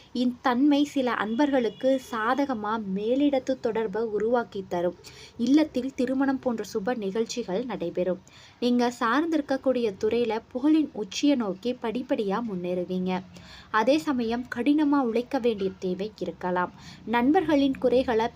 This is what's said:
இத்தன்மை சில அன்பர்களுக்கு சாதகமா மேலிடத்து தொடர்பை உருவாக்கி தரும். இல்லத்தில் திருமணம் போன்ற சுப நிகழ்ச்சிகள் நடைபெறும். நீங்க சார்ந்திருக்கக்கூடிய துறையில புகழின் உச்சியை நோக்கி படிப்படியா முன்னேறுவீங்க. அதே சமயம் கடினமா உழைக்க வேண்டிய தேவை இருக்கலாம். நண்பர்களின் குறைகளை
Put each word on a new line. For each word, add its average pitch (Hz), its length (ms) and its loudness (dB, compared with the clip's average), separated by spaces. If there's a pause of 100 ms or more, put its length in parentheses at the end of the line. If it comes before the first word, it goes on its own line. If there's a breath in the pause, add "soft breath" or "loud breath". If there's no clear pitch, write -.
(120 loud breath)
இத்தன்மை 254 720 2
சில 262 280 0
அன்பர்களுக்கு 254 880 2 (100)
சாதகமா 226 680 -2 (140)
மேலிடத்து 262 680 0
தொடர்பை 220 420 -2
உருவாக்கி 220 680 -2
தரும். 175 280 -2 (400 loud breath)
இல்லத்தில் 269 580 2
திருமணம் 262 440 0
போன்ற 226 260 -4
சுப 226 320 -4
நிகழ்ச்சிகள் 220 680 -2
நடைபெறும். 180 560 -2 (400 loud breath)
நீங்க 240 400 2
சார்ந்திருக்கக்கூடிய 262 920 0 (100)
துறையில 226 360 0 (120)
புகழின் 294 400 2
உச்சியை 262 440 0
நோக்கி 196 280 -2
படிப்படியா 233 760 -2
முன்னேறுவீங்க. 185 840 -4 (480 loud breath)
அதே 226 280 4
சமயம் 247 460 -2 (100)
கடினமா 285 440 2
உழைக்க 240 400 0
வேண்டிய 214 400 0
தேவை 185 400 -4
இருக்கலாம். 180 540 -2 (320 loud breath)
நண்பர்களின் 277 760 2
குறைகளை 247 580 2